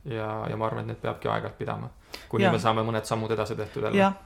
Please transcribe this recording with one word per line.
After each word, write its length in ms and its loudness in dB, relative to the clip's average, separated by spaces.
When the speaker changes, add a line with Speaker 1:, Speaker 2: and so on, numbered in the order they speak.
Speaker 1:
ja, 220 -6
ja 100 -4
ma 80 0
arvan, 160 -4
et 80 -6
need 100 -10
peabki 300 -2
aeg-ajalt 260 -4
pidama, 320 -6
kuni 140 2
Speaker 2:
Jah. 100 6
Speaker 1:
me 60 2
saame 260 4
mõned 220 0
sammud 260 0
edasi 220 0
tehtud 320 -4
jälle. 100 4
Speaker 2:
Jah, 280 4